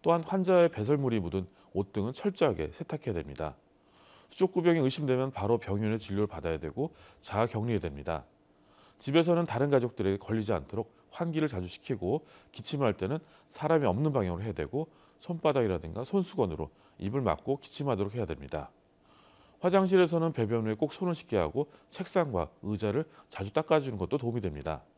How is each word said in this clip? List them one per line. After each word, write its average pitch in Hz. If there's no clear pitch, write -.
또한 170
환자의 180
배설물이 123
묻은 92
옷 98
등은 107
철저하게 131
세탁해야 147
됩니다. 73
수족구병이 175
의심되면 135
바로 104
병원에 107
진료를 101
받아야 82
되고 98
자가격리해야 110
됩니다. 73
집에서는 170
다른 139
가족들에게 117
걸리지 110
않도록 95
환기를 156
자주 92
시키고, 107
기침할 127
때는 117
사람이 151
없는 120
방향으로 92
해야 110
되고, 110
손바닥이라든가 117
손수건으로 98
입을 113
막고 120
기침하도록 107
해야 117
됩니다. 71
화장실에서는 180
배변 113
후에 110
꼭 147
손을 180
씻게 -
하고, 92
책상과 135
의자를 107
자주 -
닦아주는 143
것도 92
도움이 120
됩니다. 76